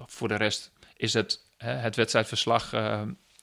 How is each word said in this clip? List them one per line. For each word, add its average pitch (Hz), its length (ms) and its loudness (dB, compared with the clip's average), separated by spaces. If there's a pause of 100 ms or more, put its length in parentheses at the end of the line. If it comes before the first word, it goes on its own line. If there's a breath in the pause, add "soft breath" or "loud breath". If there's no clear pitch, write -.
voor - 220 -4
de 104 80 0
rest 104 360 -2 (240 soft breath)
is 113 180 -2
het, 110 260 0 (160)
hè, 117 160 -6
het 117 240 -4
wedstrijdverslag, 113 760 2
ehm, 107 380 -2 (320)